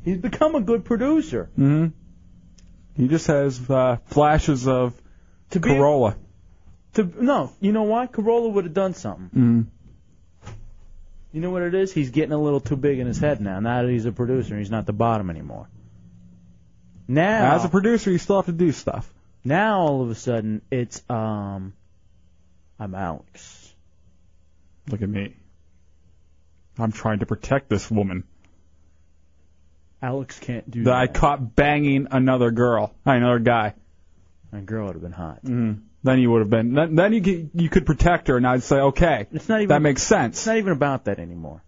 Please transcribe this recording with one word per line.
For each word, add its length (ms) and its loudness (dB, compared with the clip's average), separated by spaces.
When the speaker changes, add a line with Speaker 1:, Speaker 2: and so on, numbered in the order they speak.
Speaker 1:
He's 140 -2
become 360 0
a 60 0
good 240 0
producer. 720 -2
Speaker 2:
Mm-hmm. 300 4
He 120 2
just 180 0
has, 420 0
uh, 380 2
flashes 600 2
of 260 2
Speaker 1:
To 100 0
be 100 0
Speaker 2:
Corolla. 460 4
Speaker 1:
to, 100 2
no, 300 0
you 120 2
know 100 0
why? 240 0
Corolla 440 0
would 140 -2
have 100 -10
done 200 -2
something. 340 -10
Speaker 2:
Mm-hmm. 320 4
Speaker 1:
You 80 -8
know 100 -6
what 120 -4
it 120 -4
is? 180 0
He's 180 -2
getting 220 0
a 80 -2
little 200 0
too 160 -4
big 220 0
in 80 -2
his 120 -4
head 220 0
now. 200 -4
Now 220 0
that 80 0
he's 160 -2
a 60 -2
producer, 440 -2
he's 140 -6
not 160 -4
the 80 -4
bottom 340 0
anymore. 400 -12
Now, 460 2
Speaker 2:
As 100 0
a 40 -2
producer, 420 2
you 80 2
still 180 0
have 100 0
to 60 -4
do 200 2
stuff. 400 -8
Speaker 1:
Now, 360 0
all 220 0
of 80 -4
a 40 -6
sudden, 560 -4
it's, 400 -4
um, 640 -6
I'm 140 -10
Alex. 800 -12
Speaker 2:
Look 140 -4
at 60 -4
me. 260 -6
I'm 140 -2
trying 280 -4
to 60 -4
protect 420 -4
this 220 -2
woman. 340 -2
Speaker 1:
Alex 360 -8
can't 320 -10
do 140 -6
Speaker 2:
That 100 6
I 120 2
Speaker 1:
that. 80 -6
Speaker 2:
caught 420 2
banging 540 2
another 400 4
girl, 440 0
another 340 4
guy. 360 2
Speaker 1:
That 140 -14
girl 200 -6
would 80 -8
have 80 -14
been 100 -12
hot. 320 -12
Speaker 2:
Mm-hmm. 360 -4
Then 180 2
you 120 4
would 80 4
have 100 0
been. 240 2
Then, 200 2
then 200 4
you 80 2
could, 320 -2
you 140 0
could 180 2
protect 420 2
her, 80 4
and 100 4
I'd 160 2
say, 140 2
"Okay, 560 2
Speaker 1:
It's 160 -8
not 140 2
even 60 0
Speaker 2:
that 140 4
makes 200 2
sense." 340 2
Speaker 1:
It's 100 -8
not 120 0
even 140 -2
about 340 -2
that 120 -4
anymore. 500 -14